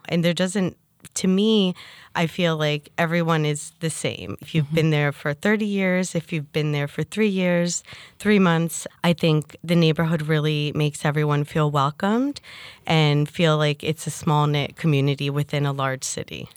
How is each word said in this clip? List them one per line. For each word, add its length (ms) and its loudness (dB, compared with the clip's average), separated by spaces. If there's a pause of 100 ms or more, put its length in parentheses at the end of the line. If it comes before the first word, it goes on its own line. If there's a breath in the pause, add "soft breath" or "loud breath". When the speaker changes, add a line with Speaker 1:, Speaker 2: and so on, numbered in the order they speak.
Speaker 1:
And 180 0
there 80 2
doesn't, 420 -2 (400)
to 120 -2
me, 480 2 (400 loud breath)
I 120 0
feel 300 -2
like 400 -2
everyone 480 2
is 340 -4
the 100 -4
same. 520 -6
If 120 -10
you've 120 2
Speaker 2:
Mm-hmm. 100 -4
Speaker 1:
been 140 4
there 240 2
for 200 -6
thirty 320 0
years, 480 0
if 200 -4
you've 180 -6
been 220 0
there 160 -2
for 140 -6
three 260 0
years, 540 0 (360 loud breath)
three 200 4
months, 460 2 (180)
I 100 4
think 500 0
the 120 0
neighborhood 480 2
really 520 0
makes 300 -2
everyone 400 2
feel 260 0
welcomed 680 0 (440 loud breath)
and 440 4
feel 280 2
like 260 0
it's 240 -4
a 40 -4
small-knit 640 0
community 540 0
within 360 -2
a 60 0
large 320 -4
city. 540 -10